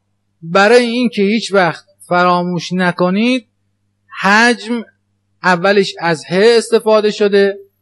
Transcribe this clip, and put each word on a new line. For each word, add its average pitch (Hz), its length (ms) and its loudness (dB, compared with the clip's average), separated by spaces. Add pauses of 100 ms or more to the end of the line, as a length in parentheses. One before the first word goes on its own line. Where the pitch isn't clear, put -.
(420)
برای 202 440 2
اینکه 233 360 -2
هیچ 202 320 -2
وقت 175 320 0 (140)
فراموش 175 720 -2
نکنید، 185 760 -2 (760)
حجم 226 640 0 (600)
اولش 185 560 0
از 165 260 -4
ه 180 160 -2 (160)
استفاده 214 540 0
شده 202 480 0 (220)